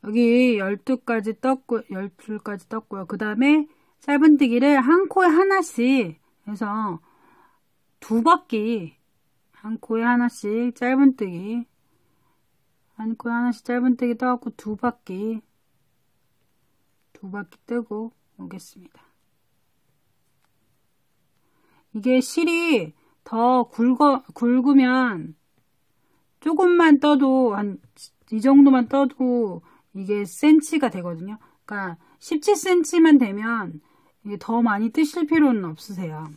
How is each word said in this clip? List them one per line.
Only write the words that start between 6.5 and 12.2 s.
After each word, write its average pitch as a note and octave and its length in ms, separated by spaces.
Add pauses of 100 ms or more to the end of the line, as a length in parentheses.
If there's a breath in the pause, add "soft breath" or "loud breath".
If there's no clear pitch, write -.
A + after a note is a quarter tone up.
두 A3+ 220
바퀴, A3+ 760 (560)
한 A3 260
코에 A3+ 240
하나씩 A#3+ 720
짧은뜨기, A#3+ 920 (1300)